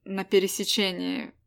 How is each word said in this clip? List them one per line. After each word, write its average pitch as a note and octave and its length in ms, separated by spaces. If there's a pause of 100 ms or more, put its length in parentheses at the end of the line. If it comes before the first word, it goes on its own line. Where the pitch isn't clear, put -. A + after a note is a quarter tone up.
на F#3+ 180
пересечении F#3 1080 (140)